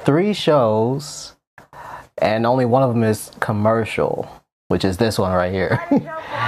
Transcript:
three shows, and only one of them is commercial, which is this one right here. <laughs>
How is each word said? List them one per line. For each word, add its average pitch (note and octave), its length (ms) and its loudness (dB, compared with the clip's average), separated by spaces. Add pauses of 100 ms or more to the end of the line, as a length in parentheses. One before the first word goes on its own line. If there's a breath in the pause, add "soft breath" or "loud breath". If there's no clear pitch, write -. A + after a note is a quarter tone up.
three F3 300 4
shows, B2+ 1000 0 (840 loud breath)
and A2 260 0
only B2+ 200 2
one B2 180 2
of C3 100 2
them A2+ 120 2
is G#2+ 340 -2
commercial, A2 920 0 (380)
which F2+ 180 0
is F#2 120 0
this A2 220 0
one F#2+ 140 0
right F2+ 200 2
here. F#2+ 280 0 (100)
<laughs> - 280 0 (300 loud breath)